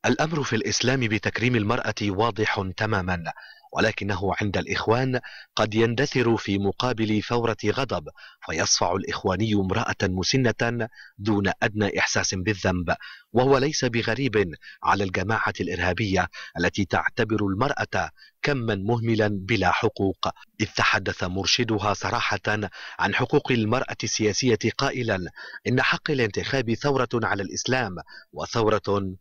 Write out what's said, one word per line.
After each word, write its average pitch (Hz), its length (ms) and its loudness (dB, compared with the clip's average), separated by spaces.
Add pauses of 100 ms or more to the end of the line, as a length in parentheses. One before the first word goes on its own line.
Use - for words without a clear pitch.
الأمر 151 380 2
في - 120 -2
الإسلام 117 440 0
بتكريم 113 560 0
المرأة 110 460 0
واضح 104 760 0
تماما، 92 460 0 (520)
ولكنه 98 560 0 (100)
عند 98 160 0
الإخوان 120 640 0 (360)
قد 107 200 2
يندثر 117 640 4
في 98 200 0
مقابل 107 680 0
ثورة 117 420 0
غضب، 104 380 0 (420)
فيصفع - 480 0
الإخواني 98 600 0
امرأة 98 500 0
مسنة 113 840 0 (300)
دون 101 340 0 (120)
أدنى 104 360 0
إحساس - 340 -2
بالذنب، 90 600 -2 (360)
وهو 131 260 6
ليس 139 280 0
بغريب 110 720 0 (280)
على 98 200 2
الجماعة 101 560 -2
الإرهابية 90 680 0 (280)
التي 90 280 0
تعتبر 104 600 0
المرأة 101 640 -2 (300)
كما 120 340 0
مهملا 113 520 0
بلا 95 440 0
حقوق، - 560 0 (340)
إذ 107 140 0
تحدث 98 480 0
مرشدها 101 680 0
صراحة 104 760 -2 (300)
عن 104 160 0
حقوق - 360 2
المرأة 117 520 2
السياسية 110 560 2 (180)
قائلا: 120 420 0 (480)
"إن 123 140 2
حق - 300 -2
الانتخاب 117 640 0
ثورة 131 400 0
على 104 300 0
الإسلام 117 520 -2 (380)
وثورة 101 880 0